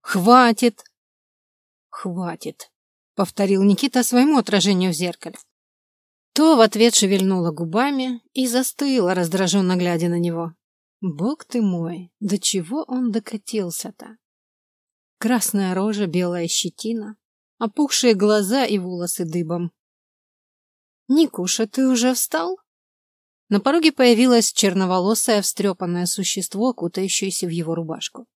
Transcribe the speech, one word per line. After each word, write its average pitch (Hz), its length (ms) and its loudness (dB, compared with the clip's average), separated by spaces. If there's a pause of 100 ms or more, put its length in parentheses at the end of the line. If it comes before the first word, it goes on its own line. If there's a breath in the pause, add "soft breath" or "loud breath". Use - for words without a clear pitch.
Хватит!" 233 800 4 (1040)
"Хватит!", 170 800 -10 (440)
повторил 196 480 2
Никита 233 400 4
своему 269 340 4
отражению 190 540 2
в 156 40 -2
зеркале. 175 420 -8 (960)
То 311 220 6
в 226 60 6
ответ 226 340 4
шевельнула 190 560 2
губами 240 720 -4 (120)
и 262 140 -2
застыла, 247 680 0
раздраженно 185 600 0
глядя 175 340 0
на 175 100 -2
него. 170 340 -4 (520)
Бог 180 380 -4
ты 240 180 -4
мой, 175 600 -4
до 202 180 -2
чего 202 480 -4
он 247 240 -4
докатился-то? 208 1040 -8 (1000)
Красная 202 580 -2
рожа, 202 320 -2
белая 175 400 -2
щетина, 214 680 -6 (400)
опухшие 240 560 0
глаза 208 520 2
и 208 120 0
волосы 180 480 -6
дыбом. 170 480 -4 (1400)
"Никуша, 226 580 0
ты 262 220 0
уже 254 240 2
встал?" 330 440 -4 (920)
На 202 100 2
пороге 311 320 2
появилось 240 600 4
черноволосое, 190 880 0
встрепанное 175 640 -4
существо, 196 680 -4
кутающееся 185 720 -4
в - 20 -4
его 165 260 -4
рубашку. 165 500 -10 (140)